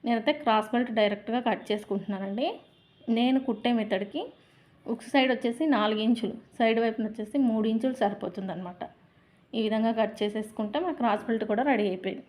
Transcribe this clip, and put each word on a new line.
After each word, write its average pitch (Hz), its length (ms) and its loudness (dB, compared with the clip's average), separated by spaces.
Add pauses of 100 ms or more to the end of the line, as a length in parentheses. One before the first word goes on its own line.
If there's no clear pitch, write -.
నేనైతే 233 260 2 (100)
క్రాస్ 214 320 4
బెల్ట్ 240 240 0
డైరెక్ట్గా 208 500 2
కట్ 214 220 0
చేసుకుంటున్నానండి. 202 760 -2 (720)
నేను 254 200 4 (100)
కుట్టే 240 300 0
మెథడ్కి 208 440 -2 (680)
హుక్స్ 226 240 -6
సైడ్ 262 200 4
వచ్చేసి 240 300 -2 (120)
నాలుగు 214 300 2
ఇంచులు, 226 300 0 (220)
సైడ్ 226 260 4
వైపున 220 260 0
వచ్చేసి 214 280 -6 (120)
మూడు 220 240 2
ఇంచులు 247 280 0
సరిపోతుందన్నమాట. 185 840 -4 (760)
ఈ 226 80 0
విధంగా 220 340 2
కట్ 214 220 0
చేసేసుకుంటే 214 640 -4
మన 330 140 -2
క్రాస్ 214 280 0
బెల్ట్ 220 240 0
కూడా 214 180 2
రెడీ 214 220 2
అయిపోయింది. 185 380 -6